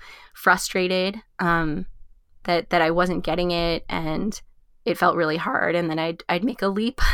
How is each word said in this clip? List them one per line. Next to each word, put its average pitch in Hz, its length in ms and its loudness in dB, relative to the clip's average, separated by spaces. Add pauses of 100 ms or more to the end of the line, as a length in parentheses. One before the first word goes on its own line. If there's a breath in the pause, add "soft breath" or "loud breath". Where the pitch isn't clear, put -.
(340 loud breath)
frustrated, 185 880 0 (180)
um, 170 460 0 (600)
that, 170 260 0
that 175 100 4
I 160 100 2
wasn't 180 320 0
getting 175 280 0
it 170 380 -2
and 165 520 -4 (440)
it 175 120 0
felt 180 180 4
really 160 220 0
hard. 170 380 -2
And 175 140 0
then 160 100 -2
I'd, 165 300 -4
I'd 175 140 -2
make 254 180 -4
a 196 60 0
leap 214 340 -2 (120)